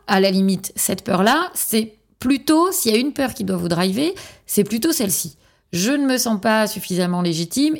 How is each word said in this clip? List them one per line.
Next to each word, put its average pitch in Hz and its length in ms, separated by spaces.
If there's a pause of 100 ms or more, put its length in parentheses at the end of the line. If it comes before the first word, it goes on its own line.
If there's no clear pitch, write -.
À 202 120
la 190 120
limite, 190 460
cette - 280
peur-là, 233 500
c'est - 440 (200)
plutôt, 311 540
s'il - 180
y 214 60
a - 20
une 269 140
peur 262 220
qui 208 100
doit 190 140
vous 175 100
driver, 190 460 (320)
c'est - 180
plutôt 226 280
celle-ci. « 180 440 (380)
Je 180 160
ne 285 160
me 262 120
sens 226 220
pas 220 280
suffisamment 180 520
légitime 175 600